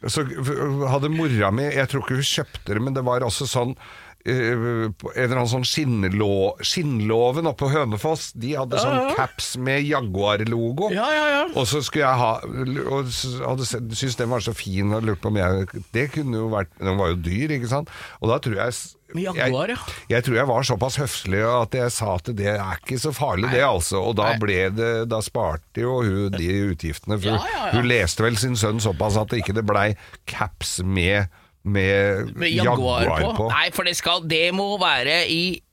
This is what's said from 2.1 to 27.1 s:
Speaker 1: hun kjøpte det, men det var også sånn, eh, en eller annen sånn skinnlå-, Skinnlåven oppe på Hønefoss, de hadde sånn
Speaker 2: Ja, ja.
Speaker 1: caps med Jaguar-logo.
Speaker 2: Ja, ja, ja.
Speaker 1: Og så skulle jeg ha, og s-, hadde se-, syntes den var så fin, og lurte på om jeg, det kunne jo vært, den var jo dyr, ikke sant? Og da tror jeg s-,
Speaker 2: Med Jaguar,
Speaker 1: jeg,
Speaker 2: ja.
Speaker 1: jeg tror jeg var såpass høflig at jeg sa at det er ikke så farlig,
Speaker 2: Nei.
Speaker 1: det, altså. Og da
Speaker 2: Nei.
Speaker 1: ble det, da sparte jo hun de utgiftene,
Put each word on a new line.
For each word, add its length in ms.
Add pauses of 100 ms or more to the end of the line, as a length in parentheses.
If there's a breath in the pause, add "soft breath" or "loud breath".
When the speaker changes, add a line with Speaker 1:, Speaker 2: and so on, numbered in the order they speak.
Speaker 1:
hun 80
kjøpte 480
det, 80
men 140
det 100
var 160
også 240
sånn, 300 (500 loud breath)
eh, 80
en 600 (180)
eller 240
annen 160
sånn 160
skinnlå-, 920
Skinnlåven 880
oppe 220
på 60
Hønefoss, 600
de 220
hadde 260
sånn 160
Speaker 2:
Ja, 120
ja. 60
Speaker 1:
caps 420
med 280
Jaguar-logo. 1040
Speaker 2:
Ja, 160
ja, 220
ja. 220
Speaker 1:
Og 180
så 160
skulle 240
jeg 100
ha, 140 (540)
og 260
s-, 280
hadde 280
se-, 220
syntes 280
den 160
var 80
så 140
fin, 360
og 140
lurte 160
på 120
om 40
jeg, 540
det 200
kunne 260
jo 120
vært, 280
den 200
var 160
jo 80
dyr, 380
ikke 100
sant? 240 (220 loud breath)
Og 180
da 80
tror 160
jeg 160
s-, 220 (140)
Speaker 2:
Med 160
Jaguar, 420
Speaker 1:
jeg, 80
Speaker 2:
ja. 200 (120)
Speaker 1:
jeg 160
tror 140
jeg 100
var 160
såpass 320
høflig 480
at 320
jeg 160
sa 240
at 160
det 160
er 320
ikke 180
så 140
farlig, 380
Speaker 2:
Nei. 80
Speaker 1:
det, 80
altså. 340
Og 160
da 140
Speaker 2:
Nei. 100
Speaker 1:
ble 200 (100)
det, 220 (180)
da 100
sparte 640
jo 160
hun 320
de 160 (220)
utgiftene, 500